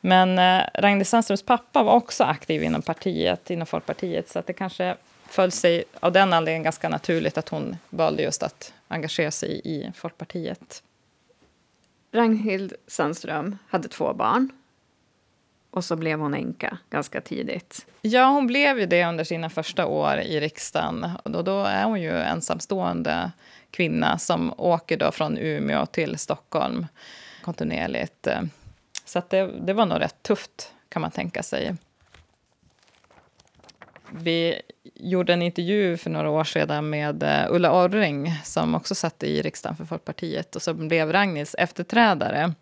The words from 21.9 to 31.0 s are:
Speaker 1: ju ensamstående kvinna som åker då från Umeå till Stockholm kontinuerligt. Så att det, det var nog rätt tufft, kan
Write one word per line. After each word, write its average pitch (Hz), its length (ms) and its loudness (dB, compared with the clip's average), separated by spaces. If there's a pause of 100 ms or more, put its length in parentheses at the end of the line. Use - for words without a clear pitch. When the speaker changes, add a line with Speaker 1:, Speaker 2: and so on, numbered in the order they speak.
Speaker 1:
ju 160 160 -2
ensamstående 170 1120 -2 (400)
kvinna 156 460 0
som - 400 -2
åker 165 400 0
då 151 140 2
från 151 260 -4
Umeå 147 480 -2
till 156 320 -4
Stockholm 147 680 -4 (560)
kontinuerligt. - 840 -4 (800)
Så - 140 -4
att 175 100 -10
det, 190 300 0
det 180 140 -2
var 214 120 4
nog 165 160 0
rätt - 220 -4
tufft, - 500 -4 (160)
kan 165 120 -4